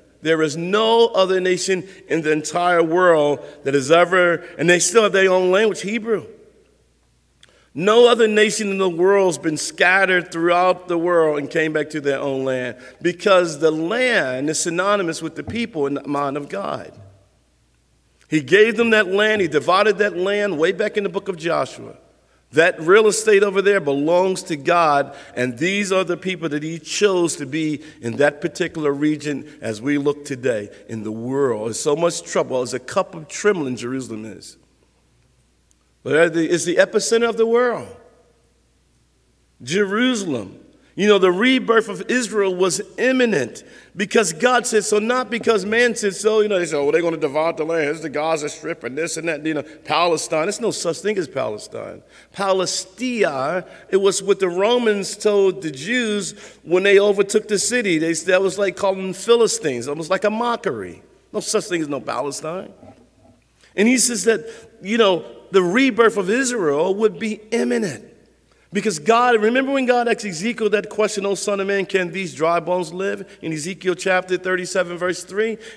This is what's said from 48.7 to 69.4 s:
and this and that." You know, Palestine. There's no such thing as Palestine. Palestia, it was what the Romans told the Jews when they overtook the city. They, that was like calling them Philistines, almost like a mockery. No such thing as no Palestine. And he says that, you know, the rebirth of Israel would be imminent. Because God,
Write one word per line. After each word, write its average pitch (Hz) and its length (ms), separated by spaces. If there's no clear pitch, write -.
and 127 120
this 156 200
and 160 100
that." 151 180
You 156 100
know, 143 80
Palestine. 160 600
There's 202 180
no 208 100
such - 280
thing 208 180
as 170 100
Palestine. 110 760
Palestia, 185 1400
it 190 80
was 196 260
what 190 160
the 190 80
Romans 202 720
told 196 460
the 156 80
Jews 202 640
when 180 200
they 202 140
overtook 202 520
the 202 100
city. 208 380
They, 165 160
that 180 280
was 190 160
like 196 200
calling 190 240
them 190 120
Philistines, 160 760
almost 156 200
like 190 140
a 214 60
mockery. 208 720
No 202 80
such - 240
thing 175 160
as 147 80
no 139 100
Palestine. 139 720
And 196 100
he 254 120
says 226 260
that, 220 260
you 202 160
know, 190 280
the 190 100
rebirth 220 540
of 190 140
Israel 196 640
would 208 240
be 220 220
imminent. 233 640
Because 190 260
God, 226 420